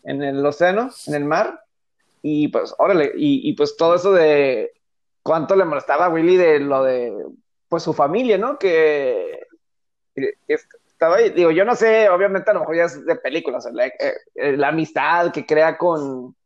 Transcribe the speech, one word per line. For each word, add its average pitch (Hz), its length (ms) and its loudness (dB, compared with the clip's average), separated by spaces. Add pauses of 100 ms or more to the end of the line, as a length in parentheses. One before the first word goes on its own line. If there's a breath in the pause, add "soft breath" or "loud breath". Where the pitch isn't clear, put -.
en 139 180 -8
el 139 220 -4
océano, 180 460 0 (160)
en 151 80 -6
el 143 100 -4
mar, 185 360 -2 (640)
y, 151 260 -2
pues, - 300 -4
órale, 160 380 2
y, 139 320 -2
y, 151 60 -4
pues, 147 220 -2
todo 165 200 2
eso 190 160 0
de 143 600 2 (500)
cuánto 160 340 0
le 190 80 4
molestaba 151 420 0
a 175 40 2
Willy 165 260 2
de 160 240 4
lo 139 240 0
de, 123 280 -2 (560)
pues, 170 140 -4
su 160 100 -4
familia, 190 460 0
¿no? 254 200 -4
Que, 139 840 0 (760)
que 139 200 -4 (520)
estaba 165 300 0
ahí, 220 140 4
digo, 170 200 2
yo 175 140 2
no 233 100 0
sé, 220 340 4
obviamente 190 420 2
a 202 40 4
lo 175 60 0
mejor 151 160 -4
ya 170 80 2
es 147 200 -6
de 156 120 0
películas, 131 560 -6
la, 123 160 -2
eh, - 40 -10 (440)
eh, 135 200 -2
la 143 120 0
amistad 160 640 -2
que 147 120 -8
crea 156 320 2
con 139 680 -4